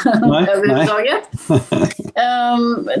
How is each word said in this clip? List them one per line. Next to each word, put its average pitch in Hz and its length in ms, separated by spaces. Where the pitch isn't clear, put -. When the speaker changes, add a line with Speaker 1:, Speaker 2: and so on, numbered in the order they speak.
Speaker 1:
Nej, 196 440
Speaker 2:
överhuvudtaget. 214 720
Speaker 1:
nej. 143 120
<laughs> - 0
Speaker 2:
Ehm, 240 720